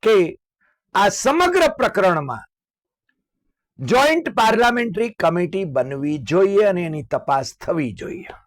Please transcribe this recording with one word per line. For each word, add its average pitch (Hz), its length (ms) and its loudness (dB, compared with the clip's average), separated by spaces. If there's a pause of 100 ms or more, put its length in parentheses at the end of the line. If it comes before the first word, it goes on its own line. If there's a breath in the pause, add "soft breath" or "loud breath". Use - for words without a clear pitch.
કે 220 120 4 (800)
આ 302 140 4
સમગ્ર 349 540 2 (100)
પ્રકરણમાં 151 720 0 (1300)
જોઈન્ટ 277 600 2
પાર્લામેન્ટરી 233 800 0
કમિટી 175 460 0
બનવી 139 520 -4
જોઈએ 190 480 2
અને 185 200 0
એની 151 260 -8
તપાસ 135 460 -4
થવી 147 360 -4
જોઈએ. - 540 -14